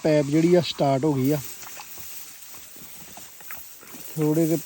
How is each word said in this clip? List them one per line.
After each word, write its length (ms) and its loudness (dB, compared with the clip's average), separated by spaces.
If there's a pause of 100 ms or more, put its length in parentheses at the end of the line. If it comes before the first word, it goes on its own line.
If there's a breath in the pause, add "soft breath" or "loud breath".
ਪਾਈਪ 240 4
ਜਿਹੜੀ 280 4
ਆ, 60 8
ਸਟਾਰਟ 440 0
ਹੋ 80 2
ਗਈ 180 2
ਆ। 80 0 (2750)
ਥੋੜ੍ਹੇ 320 2
ਕੁ 200 2